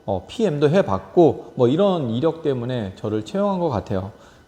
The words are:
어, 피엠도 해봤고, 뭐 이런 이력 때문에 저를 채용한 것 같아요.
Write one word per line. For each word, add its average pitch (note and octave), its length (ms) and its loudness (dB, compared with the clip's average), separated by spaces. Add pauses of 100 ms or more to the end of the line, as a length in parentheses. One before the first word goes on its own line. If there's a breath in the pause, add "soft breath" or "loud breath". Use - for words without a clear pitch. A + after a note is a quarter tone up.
어, F#2+ 220 -4
피엠도 D3+ 420 0
해봤고, F3+ 840 2
뭐 B2 120 4
이런 E3 420 2
이력 D3+ 320 -2
때문에 B2 540 -4
저를 G#2+ 280 -4
채용한 G3 360 -4
것 E3+ 100 0
같아요. G2 420 -4 (360 soft breath)